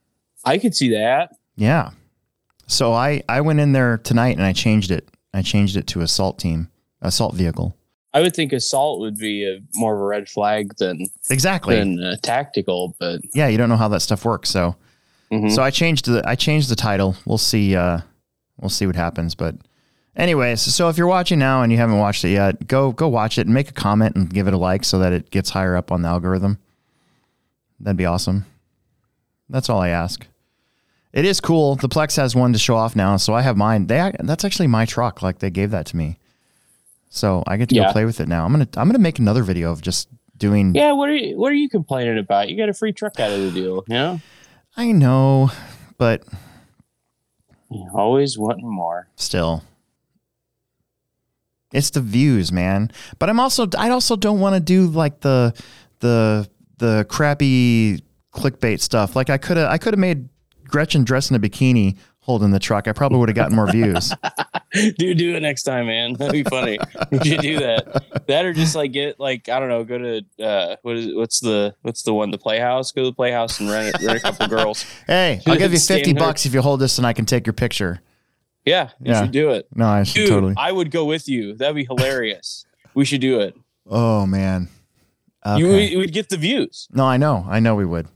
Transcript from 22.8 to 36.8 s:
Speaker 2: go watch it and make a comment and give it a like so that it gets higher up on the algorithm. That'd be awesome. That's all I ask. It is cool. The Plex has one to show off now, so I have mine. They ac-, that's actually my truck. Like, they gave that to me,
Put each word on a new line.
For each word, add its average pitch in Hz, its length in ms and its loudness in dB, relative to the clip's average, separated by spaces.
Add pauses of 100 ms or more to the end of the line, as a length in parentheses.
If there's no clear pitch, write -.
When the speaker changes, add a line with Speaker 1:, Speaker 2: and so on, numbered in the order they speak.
Speaker 2:
go 147 160 -2
watch 113 320 0
it 104 80 0
and 110 80 4
make 139 160 0
a - 20 -18
comment 107 440 2
and 92 120 2
give 95 200 0
it 95 60 2
a - 20 2
like 92 260 0
so - 160 0
that 92 140 2
it 87 180 -4
gets 98 200 -2
higher 92 260 0
up 90 160 -4
on 87 100 0
the 82 60 -2
algorithm. 92 500 0 (1200)
That'd 101 180 -4
be 92 100 0
awesome. 95 380 -2 (1040)
That's 127 220 -4
all 104 100 0
I 90 100 0
ask. 85 360 -6 (840)
It 143 120 0
is 190 160 0
cool. 151 360 2
The 131 120 -2
Plex 151 280 -2
has 127 180 0
one 123 180 4
to 110 60 2
show 117 160 2
off 113 220 0
now, 98 200 4
so 101 160 0
I 120 100 2
have 127 140 2
mine. 104 300 2
They 127 140 2
ac-, 190 240 -2
that's 160 200 -2
actually 190 220 0
my 113 180 4
truck. 117 380 -4
Like, 92 160 -2
they 98 120 -4
gave 98 200 -2
that 87 160 -2
to - 100 -8
me, 82 220 -4 (920)